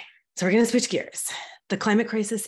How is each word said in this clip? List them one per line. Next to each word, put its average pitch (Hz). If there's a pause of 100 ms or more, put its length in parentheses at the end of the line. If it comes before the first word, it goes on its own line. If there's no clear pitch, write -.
(360)
so 180
we're 185
gonna 233
switch 240
gears. - (380)
The 190
climate 220
crisis 214